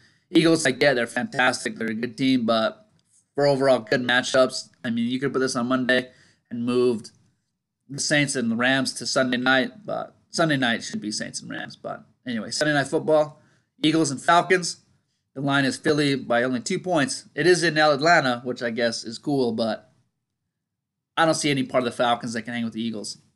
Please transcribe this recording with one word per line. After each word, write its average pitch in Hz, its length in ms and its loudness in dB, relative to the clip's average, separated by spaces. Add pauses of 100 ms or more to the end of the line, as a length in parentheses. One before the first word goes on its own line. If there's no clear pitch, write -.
(300)
Eagles, 160 360 4
I - 60 2
get, 131 240 2
they're 117 120 -2
fantastic. 123 680 -2
They're 113 160 -6
a - 20 -6
good 117 240 -8
team, 131 280 0
but 110 420 -2 (480)
for 143 120 2
overall 135 320 4
good 131 220 0
matchups, 127 680 2 (140)
I 123 60 -4
mean, 117 180 0
you 127 120 -2
could 135 140 -2
put 135 60 -2
this 127 160 0
on 120 120 -2
Monday 127 420 0 (400)
and 120 160 -6
moved 123 460 0 (760)
the 139 100 -10
Saints 147 360 0
and 117 140 0
the 113 60 0
Rams 127 380 0
to 120 120 -12
Sunday 127 320 0
night, 131 480 0
but 113 300 -8 (140)
Sunday 160 280 0
night 117 260 -2
should 110 180 -10
be 107 100 -10
Saints - 300 -10
and 113 80 -18
Rams. - 260 -12
But - 300 -12 (200)
anyway, 117 260 -8
Sunday 151 220 0
Night 139 140 0
Football, 151 540 0 (400)
Eagles 156 300 2
and 123 100 -8
Falcons. 175 560 2 (580)
The 135 60 -10
line 139 240 2
is 127 120 0
Philly 147 380 2
by 120 280 0
only 127 180 -2
two 180 180 -4
points. 156 460 -2 (100)
It 151 120 2
is 175 160 4
in 156 140 0
Atlanta, 147 680 4
which 127 180 -6
I 120 80 -2
guess 117 340 -2
is 113 140 -12
cool, 135 340 0
but 110 400 -4 (1300)
I 165 80 2
don't 160 100 2
see 151 160 0
any 135 120 0
part 127 200 0
of - 20 -4
the 117 100 -4
Falcons 120 380 0
that 113 100 -6
can 120 100 -10
hang 120 100 -6
with 113 100 -8
the 110 80 -8
Eagles. 110 360 -8 (180)